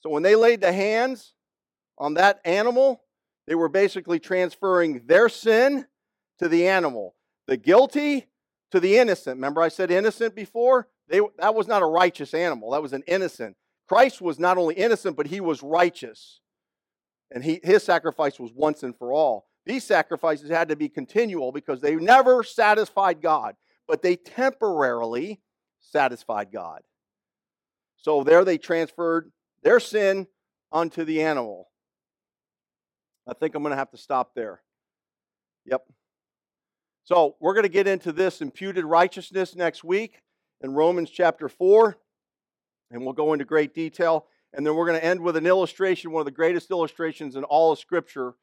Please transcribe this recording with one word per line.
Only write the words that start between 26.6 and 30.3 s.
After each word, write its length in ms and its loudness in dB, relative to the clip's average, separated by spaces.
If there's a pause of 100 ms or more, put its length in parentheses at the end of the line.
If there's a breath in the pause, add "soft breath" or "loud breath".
So 260 -2
there 220 6
they 120 0
transferred 720 -4 (340)
their 180 6
sin 460 -2 (440)